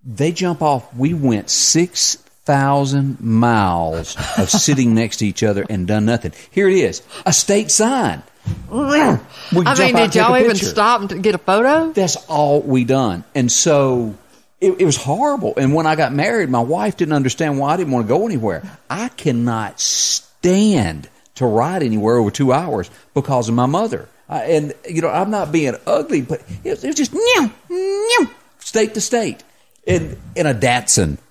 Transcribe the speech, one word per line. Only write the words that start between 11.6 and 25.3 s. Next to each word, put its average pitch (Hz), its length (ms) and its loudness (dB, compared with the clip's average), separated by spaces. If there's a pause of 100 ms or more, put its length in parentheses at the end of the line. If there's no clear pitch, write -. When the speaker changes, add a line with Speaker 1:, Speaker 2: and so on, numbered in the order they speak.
Speaker 1:
That's 190 240 0 (120)
all 147 340 2
we 131 240 2
done. 117 400 0 (100)
And 123 160 0
so 131 640 2 (460)
it, 370 180 2
it 185 60 4
was 147 100 2
horrible. 214 600 -2
And 135 160 2
when 160 120 2
I 156 100 4
got 139 180 0
married, 180 360 0
my 123 120 2
wife 180 340 -2
didn't 156 200 -2
understand 139 440 0
why 143 140 0
I 175 40 0
didn't 165 140 -2
wanna 120 160 0
go 165 180 2
anywhere. 110 380 -2 (260)
I 214 200 -6
cannot 117 680 -4
stand 175 1300 0 (260)
to 127 100 -2
ride 139 380 0
anywhere 110 320 2
over 107 160 2
two 135 220 0
hours 135 360 -2 (240)
because 131 360 -2
of 117 60 0
my 120 100 2
mother. 165 420 -2 (200)
I, 139 180 -6
and, 151 280 0 (160)
you 160 120 -2
know, 160 80 0
I'm 185 200 -2
not 190 220 -4